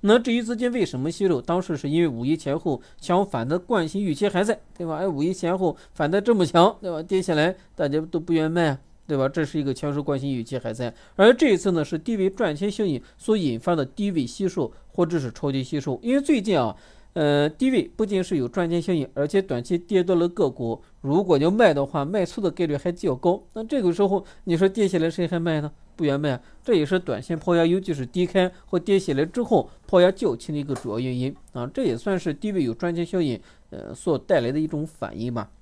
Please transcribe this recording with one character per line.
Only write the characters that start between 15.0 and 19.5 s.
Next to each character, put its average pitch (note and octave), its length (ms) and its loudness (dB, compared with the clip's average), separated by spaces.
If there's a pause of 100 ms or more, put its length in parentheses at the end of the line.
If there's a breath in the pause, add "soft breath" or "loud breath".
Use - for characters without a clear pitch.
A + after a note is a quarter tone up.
者 E3 140 -2
是 C3 140 -4
超 - 180 -6
低 C3+ 140 -2
吸 D3 160 -4
收。 C3+ 220 -4
因 A#3+ 120 0
为 C#4 60 2
最 C#4 200 2
近 F#3 200 0
啊， A2 160 0 (380 soft breath)
呃， D3 340 2
低 C4 220 0
位 B3 260 0
不 A3 80 0
仅 G3 180 -2
是 F3 140 -2
有 B2+ 100 0
赚 F3 240 -2
钱 E3+ 100 0
效 F3 120 -2
应， D#3 220 0
而 C#3+ 120 0
且 G3 140 2
短 C3 240 -4